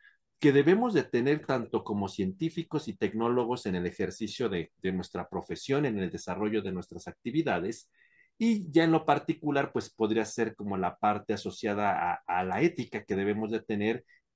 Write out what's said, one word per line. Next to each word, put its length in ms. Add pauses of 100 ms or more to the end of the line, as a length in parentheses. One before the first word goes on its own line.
(400)
que 120
debemos 440
de 80
tener 420
tanto 380
como 240
científicos 800
y 80
tecnólogos 720
en 80
el 100
ejercicio 640
de, 220 (100)
de 120
nuestra 360
profesión, 560
en 140
el 100
desarrollo 540
de 80
nuestras 360
actividades, 840 (460)
y 340
ya 140
en 60
lo 140
particular, 680
pues, 200
podría 340
ser 300
como 200
la 220
parte 340
asociada 600
a, 340
a 180
la 200
ética 400
que 120
debemos 360
de 100
tener 420 (320)